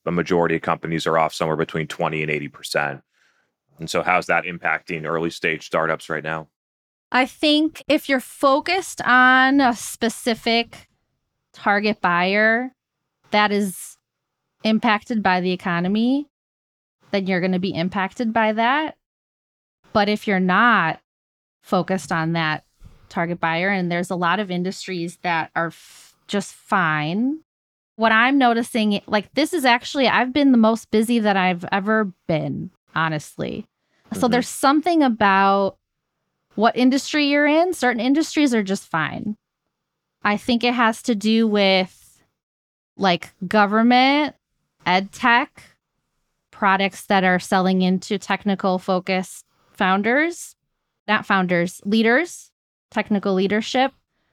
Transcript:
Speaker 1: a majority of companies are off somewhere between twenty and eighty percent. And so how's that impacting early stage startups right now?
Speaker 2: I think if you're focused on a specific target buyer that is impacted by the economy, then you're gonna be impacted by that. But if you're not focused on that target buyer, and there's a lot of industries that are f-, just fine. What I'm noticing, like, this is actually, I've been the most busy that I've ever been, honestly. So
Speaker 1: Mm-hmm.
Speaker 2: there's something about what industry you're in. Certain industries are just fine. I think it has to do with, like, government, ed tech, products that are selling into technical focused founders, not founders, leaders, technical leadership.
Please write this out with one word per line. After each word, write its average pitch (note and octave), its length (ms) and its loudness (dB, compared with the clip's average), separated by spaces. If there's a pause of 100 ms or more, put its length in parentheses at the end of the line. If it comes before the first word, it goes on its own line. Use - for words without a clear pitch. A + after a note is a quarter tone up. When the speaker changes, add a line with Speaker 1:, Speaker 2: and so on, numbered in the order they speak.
Speaker 1:
a E2+ 60 -6
majority E2+ 440 0
of D#2+ 80 -2
companies D#2+ 440 -4
are D#2+ 100 2
off D#2+ 160 0
somewhere D#2+ 240 -2
between D#2+ 300 -4
twenty D#2 360 -4
and D2+ 80 -6
eighty D2 160 -6
percent. C#2+ 540 -6 (760)
And E2 100 -12
so F2 140 -2
how's F2+ 220 0
that E2+ 180 0
impacting E2+ 640 -6
early E2 240 -2
stage D#2+ 360 -6
startups D#2+ 440 -4
right D#2 140 -6
now? D#2+ 240 -8 (640)
Speaker 2:
I B3+ 120 0
think D4+ 600 -2
if D4+ 220 0
you're C4+ 100 0
focused D4 840 -2
on C4 560 4
a B3 140 2
specific - 1120 -4 (640)
target G#3 480 0
buyer G#3 720 0 (580)
that G#3 220 2
is G3+ 420 -4 (680)
impacted A3 600 0
by F#3 160 2
the F3+ 120 -2
economy, G3+ 760 -2 (840)
then G3 160 -2
you're F#3 140 0
gonna F#3 180 0
be F#3 140 -4
impacted F#3+ 600 -4
by A3 200 2
that. C4 440 -2 (960)
But G#3 160 2
if G#3 180 -4
you're G3 120 2
not F#3 600 2 (640)
focused F#3 480 -2
on E3 220 -2
that D#3+ 300 -2 (460)
target E3+ 300 -4
buyer, E3+ 300 -2
and F#3 220 -2
there's F3 200 -4
a F#3 40 -6
lot F3 240 0
of G3+ 120 -4
industries F3+ 720 -6
that E3 320 -4
are E3 120 -2
f-, - 480 -18 (120)
just - 260 -6
fine. F3+ 840 -2 (560)
What A3+ 160 2
I'm B3 260 4
noticing, A#3 720 2
like, G#3 260 -2
this D4+ 200 0
is D4+ 120 0
actually, B3 420 2
I've A#3 240 0
been C#4+ 200 4
the B3+ 60 6
most A3 340 2
busy A3+ 280 2
that G#3 160 2
I've F#3 360 0
ever G3+ 420 0 (140)
been, D#3 420 -4 (260)
honestly. D#3 720 -6 (480)
So F#3+ 80 -6
Speaker 1:
Mm-hmm. B3 100 2
Speaker 2:
there's B3 160 0
something D4+ 560 2
about G3 720 2 (800)
what A3 220 2
industry C4 480 2
you're D4 220 2
in. E4 260 2
Certain B3+ 260 -2
industries C#4 540 0
are A3 100 2
just F#3+ 240 -4
fine. E3 500 -6 (840)
I G#3 140 0
think A#3 260 -2
it B3 100 2
has A#3+ 300 0
to A#3+ 120 0
do A3 320 2
with, F#3+ 760 0 (760)
like, F3+ 360 -2 (140)
government, A#3+ 880 2 (500)
ed F#3 260 0
tech, A#3+ 520 0 (880)
products F#3+ 560 0
that G3 160 4
are F3+ 160 4
selling F#3 420 0
into F#3 360 0
technical F#3+ 600 -2
focused F#3 640 -4 (260)
founders, A3 840 -2 (520)
not G#3 180 0
founders, F3+ 600 0
leaders, A3+ 640 0 (400)
technical G#3 420 -2
leadership. G#3+ 600 0 (400)